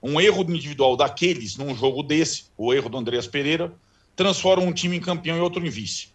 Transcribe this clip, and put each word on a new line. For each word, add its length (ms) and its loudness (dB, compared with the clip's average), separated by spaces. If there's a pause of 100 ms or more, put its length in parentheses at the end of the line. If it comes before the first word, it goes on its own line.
Um 180 -2
erro 240 4
individual 520 0
daqueles, 640 0
num 180 -6
jogo 260 0
desse, 440 0 (120)
o 160 0
erro 140 0
do 100 -8
Andreas 300 -4
Pereira, 460 -2 (420)
transforma 480 4
um 80 2
time 240 -2
em 60 -4
campeão 340 -4
e 60 0
outro 240 -2
em 40 -4
vice. 460 -8